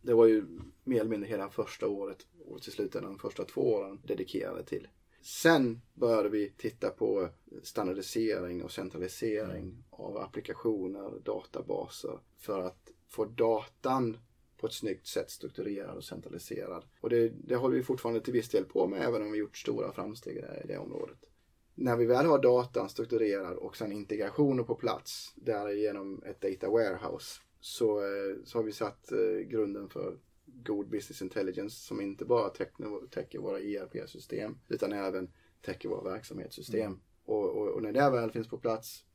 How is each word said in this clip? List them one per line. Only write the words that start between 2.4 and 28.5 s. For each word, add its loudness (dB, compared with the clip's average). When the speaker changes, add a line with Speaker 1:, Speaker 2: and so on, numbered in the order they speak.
Speaker 1:
och -14
till -12
slut -2
de -8
första -6
två 2
åren -4
dedikerade -4
till. -6
Sen 6
började 4
vi 0
titta -4
på 0
standardisering -2
och -10
centralisering -4
Speaker 2:
Mm. -14
Speaker 1:
av -10
applikationer, -4
databaser, -6
för -4
att -8
få 0
datan 2
på -4
ett -2
snyggt -4
sätt -4
strukturerad -8
och -10
centraliserad. -8
Och -2
det, 6
det -2
håller 4
vi 2
fortfarande 0
till -4
viss 2
del 4
på 2
med, -2
även 2
om -4
vi -2
gjort -4
stora -4
framsteg -8
i -8
det, -10
i -10
det -6
området. -8
När 2
vi 6
väl 6
har 8
datan 6
strukturerad 0
och -10
sen -6
integrationer 2
på -2
plats, -4
därigenom -2
ett -12
data 0
warehouse, 0
så, 2
eh, -2
så -4